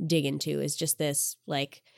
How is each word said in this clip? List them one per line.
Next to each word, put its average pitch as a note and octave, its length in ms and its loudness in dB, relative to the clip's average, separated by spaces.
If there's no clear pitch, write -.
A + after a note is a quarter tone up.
dig D#3+ 180 4
into, C#3+ 380 0
is D3 120 -2
just - 220 -2
this, C#3+ 400 0
like, C#3 360 -4